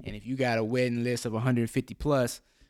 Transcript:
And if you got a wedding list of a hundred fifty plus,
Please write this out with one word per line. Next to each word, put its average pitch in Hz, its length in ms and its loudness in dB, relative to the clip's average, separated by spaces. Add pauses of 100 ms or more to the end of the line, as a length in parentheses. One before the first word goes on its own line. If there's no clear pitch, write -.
And 104 140 -10
if 104 100 -12
you 123 80 -4
got 127 220 2
a 113 80 2
wedding 120 400 2
list 120 220 -2
of 110 80 -4
a 110 60 0
hundred 120 280 2
fifty - 240 -4
plus, 135 480 0 (300)